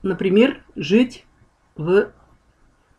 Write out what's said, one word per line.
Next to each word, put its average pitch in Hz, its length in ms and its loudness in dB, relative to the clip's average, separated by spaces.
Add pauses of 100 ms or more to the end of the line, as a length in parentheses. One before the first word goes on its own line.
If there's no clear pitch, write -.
Например, 196 600 0 (120)
жить 202 520 -2 (500)
в 180 360 -2 (880)